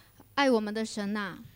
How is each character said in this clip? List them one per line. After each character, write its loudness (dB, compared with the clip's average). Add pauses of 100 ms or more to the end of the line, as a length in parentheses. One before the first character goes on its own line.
(360)
愛 6
我 6
们 -4
的 -2
神 -4
啊。 -6 (160)